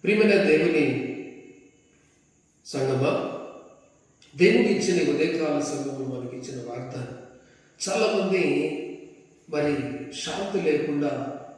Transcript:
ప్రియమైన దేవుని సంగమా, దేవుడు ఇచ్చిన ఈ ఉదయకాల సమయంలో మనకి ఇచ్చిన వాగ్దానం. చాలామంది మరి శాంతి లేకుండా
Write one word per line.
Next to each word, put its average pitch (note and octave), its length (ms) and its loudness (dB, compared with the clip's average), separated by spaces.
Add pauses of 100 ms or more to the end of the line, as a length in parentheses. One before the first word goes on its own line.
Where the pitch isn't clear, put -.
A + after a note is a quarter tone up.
ప్రియమైన G3+ 380 6
దేవుని D#3 720 2 (1500)
సంగమా, C3+ 720 0 (960)
దేవుడు A3 320 6
ఇచ్చిన F3 400 2
ఈ C#3+ 60 2
ఉదయకాల D3+ 460 0
సమయంలో C3+ 460 -4
మనకి B2+ 300 -8
ఇచ్చిన B2 320 -10
వాగ్దానం. B2+ 500 -10 (680)
చాలామంది F#3+ 520 2 (1080)
మరి D3 240 0 (500)
శాంతి F#3 460 -2
లేకుండా C#3+ 680 -2 (180)